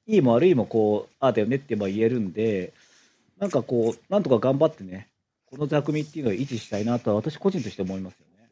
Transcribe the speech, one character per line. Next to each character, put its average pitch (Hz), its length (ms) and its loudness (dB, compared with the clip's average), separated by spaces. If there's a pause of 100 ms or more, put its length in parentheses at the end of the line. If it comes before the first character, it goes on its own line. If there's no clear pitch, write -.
い 220 100 2
い 180 40 8
も 123 120 4
悪 131 140 6
い 180 80 6
も 110 120 2
こ 107 440 0
う、 - 80 -20
あ 135 100 2
あ 120 40 2
だ 113 80 2
よ 104 80 0
ね 135 80 0
っ - 40 -4
て、 113 160 -4
ま 101 100 -2
あ、 - 20 -2
言 101 120 -4
え 113 100 4
る 123 100 -2
ん 92 120 -6
で、 104 420 -2 (640)
な 202 80 -4
ん 185 40 -4
か 127 120 0
こ 117 340 0
う、 - 160 -10
な 202 80 2
ん - 20 -4
と 151 60 -4
か 123 100 6
頑 135 200 2
張 160 80 4
っ 156 80 0
て 98 100 -16
ね、 95 240 -14 (380)
こ - 100 -20
の 147 100 -4
座 147 160 0
組 151 200 -2
っ - 20 -6
て 156 140 -12
い 147 40 -8
う 131 40 -2
の 107 60 2
を - 20 -2
維 135 120 -4
持 117 120 -6
し - 100 -12
た 104 100 -6
い 107 60 -4
な 120 140 0
と 117 120 -4
は 104 60 2
私 147 220 -4
個 196 120 0
人 180 120 -6
と 104 80 -8
し - 60 -18
て 98 60 -6
思 95 140 -6
い 95 40 -8
ま 92 100 -12
す - 80 -20
よ - 80 -20 (260)